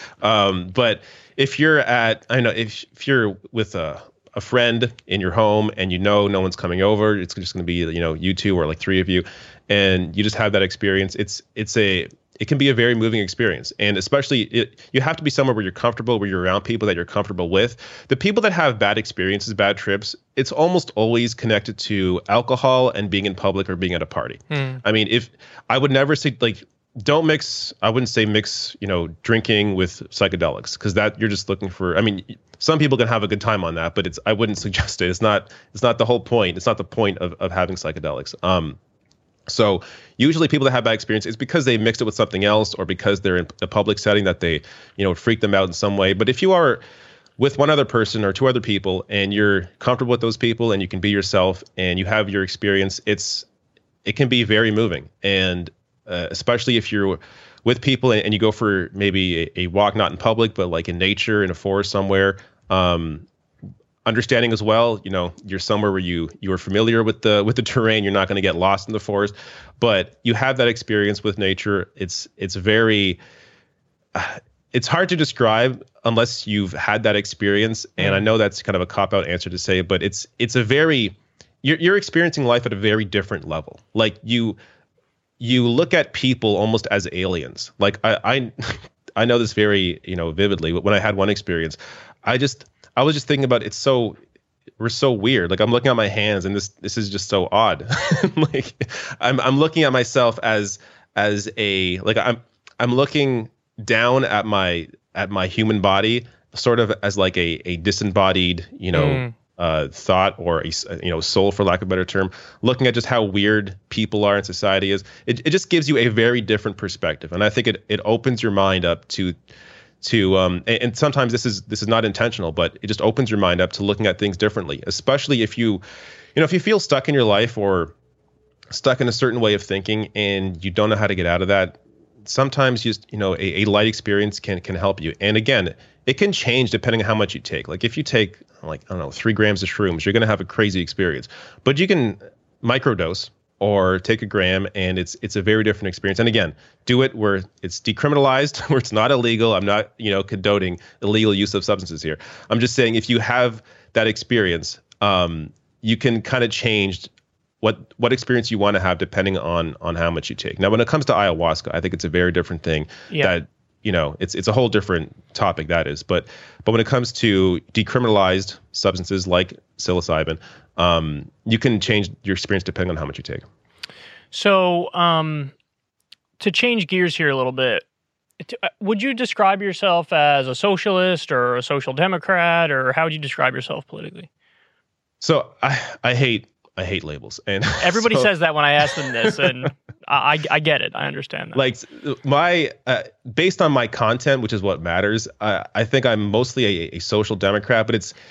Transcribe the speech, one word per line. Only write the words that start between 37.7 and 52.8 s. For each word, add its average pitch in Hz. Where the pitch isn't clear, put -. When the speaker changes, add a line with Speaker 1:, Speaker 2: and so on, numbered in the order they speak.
Speaker 1:
psychedelics. 76
Um, 87
so 101
usually 156
people 143
that 127
have 123
bad 113
experience, 107
it's 113
because 135
they 120
mixed 110
it 120
with 107
something 101
else 107
or 92
because 98
they're 92
in 87
a 87
public 104
setting 104
that 90
they, 80
you 98
know, 92
freak 113
them 101
out 95
in 85
some 101
way. 98
But 104
if 127
you 190
are 156
with 139
one 143
other 143
person 110
or 98
two 131
other 123
people 95
and 101
you're 101
comfortable 123
with 120
those 113
people 113
and 98
you 92
can 92
be 104
yourself 95
and 90
you 95
have 104
your 98
experience, 98